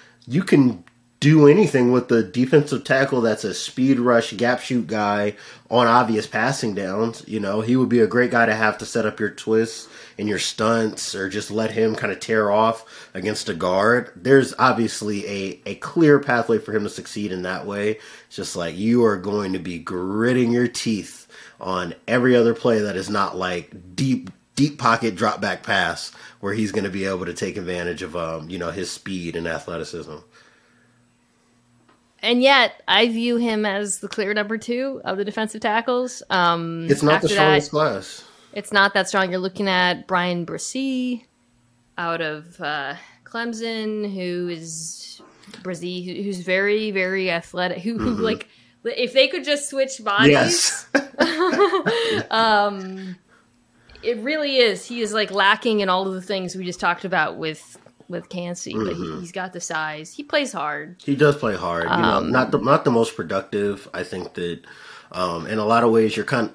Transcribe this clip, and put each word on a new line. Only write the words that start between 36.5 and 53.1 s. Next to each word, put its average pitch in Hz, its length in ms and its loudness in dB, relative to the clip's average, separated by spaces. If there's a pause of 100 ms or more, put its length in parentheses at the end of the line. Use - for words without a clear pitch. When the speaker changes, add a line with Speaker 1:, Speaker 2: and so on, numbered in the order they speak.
Speaker 1:
It's 143 140 2
not 147 80 4 (100)
the 170 60 0
Speaker 2:
after - 20 4
Speaker 1:
strongest 190 380 4
Speaker 2:
that, - 100 -4
Speaker 1:
class. 127 480 -2 (300)
Speaker 2:
it's 208 180 -10
not 196 220 4
that 185 140 0
strong. 190 220 0
You're 185 100 -2
looking 190 280 -4
at 180 380 0
Brian 175 400 0
Bresee 254 800 -6 (760)
out 170 240 -4
of, 156 400 -8
uh, 147 320 -6 (320)
Clemson, 220 840 -6
who 180 380 -6
is 165 720 -12 (420)
Bresee, 180 440 -8
who, 180 160 -8
who's 196 180 -6
very, 202 520 0
very 190 380 -2
athletic. 170 520 -4
Who, 226 160 -4
who 226 160 0
Speaker 1:
Mm-hmm. 208 80 -4
Speaker 2:
like, 220 260 -2 (360)
if 240 280 -2
they 269 160 6
could 277 160 -6
just 285 240 -2
switch 269 340 -2
bodies. 208 300 6
Speaker 1:
Yes. 120 640 2
<laughs> 277 60 4 (180)
Speaker 2:
<laughs> 370 1120 2
Um, 196 840 0 (840)